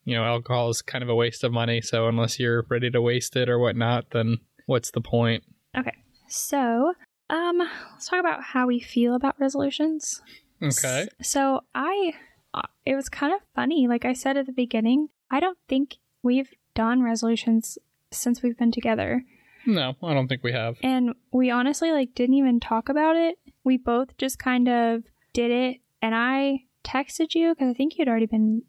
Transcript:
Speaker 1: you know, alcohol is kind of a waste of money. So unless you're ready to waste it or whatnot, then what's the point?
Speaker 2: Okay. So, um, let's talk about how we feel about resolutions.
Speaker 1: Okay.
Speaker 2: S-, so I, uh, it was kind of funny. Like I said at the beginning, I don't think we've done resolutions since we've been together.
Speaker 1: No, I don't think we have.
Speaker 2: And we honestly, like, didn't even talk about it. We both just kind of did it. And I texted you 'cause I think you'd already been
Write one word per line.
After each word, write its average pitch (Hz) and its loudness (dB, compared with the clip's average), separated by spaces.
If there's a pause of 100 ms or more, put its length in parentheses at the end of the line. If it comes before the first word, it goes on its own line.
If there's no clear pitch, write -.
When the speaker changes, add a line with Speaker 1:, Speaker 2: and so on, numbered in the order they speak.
Speaker 1:
you 123 -2
know, 113 0
alcohol 120 0
is 113 -4
kind 123 -8
of 120 -4
a 117 2
waste 117 0
of 120 0
money. 117 0
So 113 0
unless 117 0
you're 120 0
ready 123 0
to 123 2
waste 120 -2
it 123 0
or 120 2
whatnot, 120 0
then 113 0 (260)
what's 127 -2
the 120 -4
point? 117 0 (320)
Speaker 2:
Okay. 254 -6 (320)
So, 262 0 (340)
um, 349 0 (340)
let's - -16
talk 359 0
about 330 -2
how 254 0
we 240 0
feel 240 0
about 262 0
resolutions. 285 -2 (400)
Speaker 1:
Okay. 135 -2 (120)
Speaker 2:
S-, - -8
so 269 2 (140)
I, 339 0 (380)
uh, - -6 (220)
it 262 0
was 277 -6
kind 294 -2
of 392 -2 (140)
funny. 254 2
Like 240 0
I 254 0
said 269 -2
at 269 0
the 262 -10
beginning, 247 2 (220)
I 269 0
don't 359 -2 (100)
think 269 -2 (260)
we've 254 0 (240)
done 233 2
resolutions 226 0 (320)
since - -2
we've 240 -2
been 233 2
together. 233 -2 (420)
Speaker 1:
No, 147 0
I 165 -2
don't 131 2
think 131 -4
we 120 -2
have. 117 -2
Speaker 2:
And 254 0 (180)
we 254 2
honestly, 277 0
like, 269 0
didn't 247 2
even 262 4
talk 226 -2
about 302 2
it. 330 2 (240)
We 254 4
both 247 -2
just 262 -4
kind 247 2
of 233 2 (280)
did 233 0
it. 254 0 (260)
And 226 0
I 269 0 (180)
texted - -4
you 330 2
'cause 262 0
I 247 0
think 277 -2
you'd 294 2
already 226 2
been 220 2